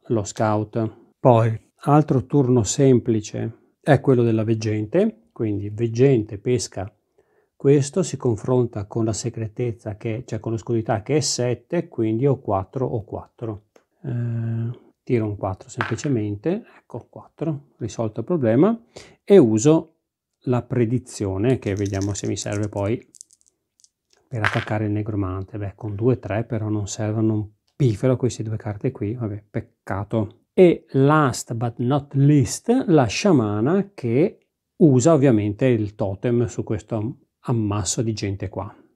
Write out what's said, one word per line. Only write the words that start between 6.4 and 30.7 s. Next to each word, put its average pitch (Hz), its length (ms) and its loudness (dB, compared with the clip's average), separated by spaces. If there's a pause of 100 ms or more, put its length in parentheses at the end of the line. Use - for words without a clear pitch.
questo, 139 480 2
si - 140 -8
confronta 120 680 -2
con 117 180 -4
la 110 100 0
segretezza 113 840 -8
che, 113 280 -8
cioè 110 140 -8
con 113 120 -6
l'oscurità 113 500 -2
che 143 160 -2
è - 40 2
sette, 135 680 -4
quindi 113 400 0
o 135 120 2
quattro 98 460 -4
o 127 180 -6
quattro. - 680 -12 (340)
Eh, 117 680 -4 (340)
tiro 117 220 0
un 104 120 -6
quattro 95 320 -8
semplicemente, 117 960 -4 (120)
ecco - 320 -18
quattro, - 680 -10
risolto 110 420 -6
il 117 60 -6
problema, 160 540 2 (440)
e 202 140 8
uso 131 560 4 (480)
la 123 200 -2
predizione, 113 960 -2
che 104 180 -4
vediamo 101 380 -2
se 113 140 -8
mi 107 100 -4
serve 104 320 -6
poi 101 340 -4 (1200)
per 110 160 -8
attaccare 107 420 -2
il 104 60 -2
negromante. 101 680 -4
Beh, 101 180 -8
con 107 200 -10
due, 117 240 0
tre 104 240 -4
però 110 260 -6
non 104 180 -4
servono 110 460 -2
un 104 160 -4 (260)
pifero 127 420 0
queste 123 260 -4
due 110 140 -6
carte 107 340 -6
qui, 104 220 -6
vabbè, 104 360 -8
peccato. - 920 -6 (100)
E 180 380 6